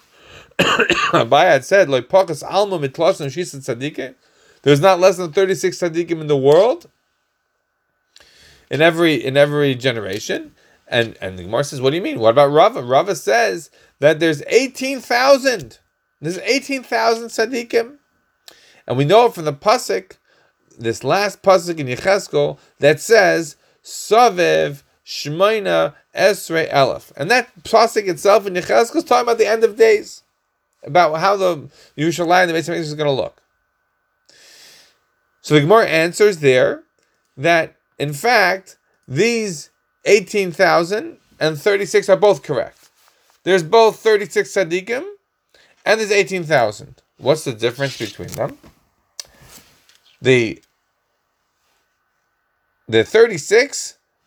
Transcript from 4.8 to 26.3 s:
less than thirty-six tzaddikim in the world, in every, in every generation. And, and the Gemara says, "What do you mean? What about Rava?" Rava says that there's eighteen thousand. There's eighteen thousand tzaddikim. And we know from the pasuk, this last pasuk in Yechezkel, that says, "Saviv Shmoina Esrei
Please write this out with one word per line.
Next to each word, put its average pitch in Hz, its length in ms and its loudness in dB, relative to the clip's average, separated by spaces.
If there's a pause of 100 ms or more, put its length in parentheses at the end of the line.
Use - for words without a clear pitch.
less 185 180 4
than 175 160 -8
thirty-six 190 440 -2
tzaddikim 170 440 -4
in 151 60 -10
the 147 100 2
world, 185 520 2 (1800)
in 135 120 -2
every, 165 340 2
in 131 220 -2
every 143 380 2
generation. 117 800 -6 (340)
And, 113 340 -2
and 92 160 -12
the 90 60 -12
Gemara 113 200 -4
says, 139 180 -12
"What 135 100 0
do 156 40 -2
you 175 60 -6
mean? 285 180 -8
What 110 120 4
about 139 200 4
Rava?" 175 300 2
Rava 151 340 0
says 202 540 -2 (300)
that 151 200 2
there's 160 280 -2
eighteen 262 520 -2
thousand. 247 800 0 (420)
There's 170 180 -8
eighteen 254 440 -4
thousand 233 460 -2
tzaddikim. 233 680 -4 (920)
And 123 100 -4
we 143 80 0
know 220 240 4
from 170 160 -12
the 147 80 -4
pasuk, 202 640 -4 (600)
this 113 260 -6
last 190 400 -4
pasuk 175 340 2
in 143 100 -6
Yechezkel, 147 680 -2 (220)
that 147 200 4
says, 165 560 2 (280)
"Saviv 165 1000 0 (220)
Shmoina 170 920 -2 (200)
Esrei 175 560 0